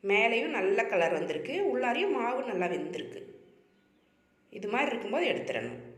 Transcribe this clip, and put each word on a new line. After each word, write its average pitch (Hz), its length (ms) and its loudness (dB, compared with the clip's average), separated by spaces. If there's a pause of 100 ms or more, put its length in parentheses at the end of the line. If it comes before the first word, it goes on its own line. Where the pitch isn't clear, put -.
(120)
மேலேயும் 233 460 4
நல்ல 196 220 2 (120)
கலர் 170 280 4
வந்திருக்கு, 156 360 -4 (160)
உள்ளாரையும் 254 460 2
மாவு 247 240 0 (100)
நல்லா 180 220 0
வெந்திருக்கு. - 480 -6 (1400)
இது 202 160 -6
மாதிரி 277 180 2
இருக்கும்போது 247 400 0
எடுத்துடணும். 120 500 -4 (160)